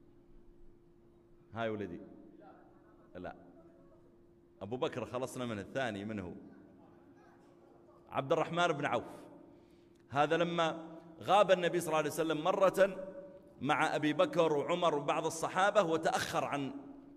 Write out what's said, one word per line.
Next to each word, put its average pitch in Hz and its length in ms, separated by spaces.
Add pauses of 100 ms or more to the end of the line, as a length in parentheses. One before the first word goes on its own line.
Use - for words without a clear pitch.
(1500)
هاي 113 160
ولدي. 98 300 (1160)
لا، 90 200 (1300)
أبو 104 160
بكر 135 280
خلصنا 127 400
من 110 140
الثاني، 104 460
من 107 140
هو؟ 87 120 (1800)
عبد 135 220
الرحمن 165 360
بن 143 180
عوف. 113 180 (1040)
هذا 147 280
لما 170 600 (240)
غاب 180 300
النبي 175 280
صلى 170 80
الله 156 100
عليه 151 120
وسلم 156 340
مرة 190 640 (560)
مع 143 340
أبي 151 180
بكر 160 400
وعمر 156 420
وبعض 151 300
الصحابة 185 560
وتأخر 160 640
عن 135 260 (460)